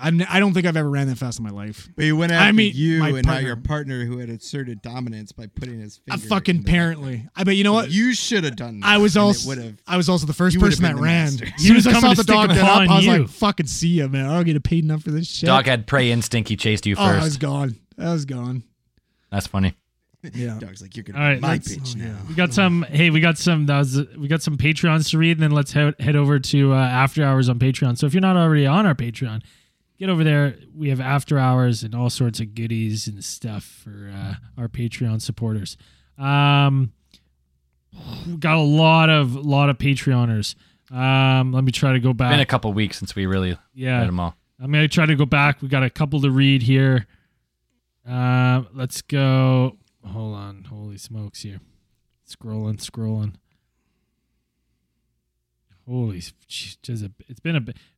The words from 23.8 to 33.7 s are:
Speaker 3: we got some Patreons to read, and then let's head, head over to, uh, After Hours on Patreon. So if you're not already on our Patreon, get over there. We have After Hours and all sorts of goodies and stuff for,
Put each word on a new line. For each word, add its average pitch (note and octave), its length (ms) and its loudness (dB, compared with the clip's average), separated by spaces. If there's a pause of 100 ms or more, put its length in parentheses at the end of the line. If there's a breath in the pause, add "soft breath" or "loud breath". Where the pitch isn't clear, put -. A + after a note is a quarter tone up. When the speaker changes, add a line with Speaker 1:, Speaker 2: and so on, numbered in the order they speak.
Speaker 3:
we D3 100 -8
got D#3 140 -2
some D3 160 -4
Patreons D#3 540 0
to D#3+ 60 0
read, E3 200 4
and D#3 40 -4
then D3+ 100 2
let's D3 200 0
head, D3 300 2
head D3 160 0
over C#3+ 220 2
to, C#3 340 2
uh, - 20 4
After C3 480 0
Hours C3 240 2
on A#2+ 120 0
Patreon. B2+ 380 0
So D3+ 100 -2
if C3 60 -2
you're F#3 80 2
not F#3+ 140 4
already D#3+ 300 4
on E3+ 200 2
our D#3+ 100 2
Patreon, A#2 460 -6 (580 soft breath)
get F#3+ 100 -4
over D#3+ 160 2
there. C#3+ 300 2 (200)
We D3+ 140 -4
have C3 100 -2
After C#3 400 -2
Hours B2+ 440 2
and A2 120 -8
all A#2+ 140 -2
sorts A#2 320 -4
of G#2+ 140 -10
goodies A2+ 520 -6
and G2+ 160 -12
stuff G#2 400 -12
for, G2+ 500 -20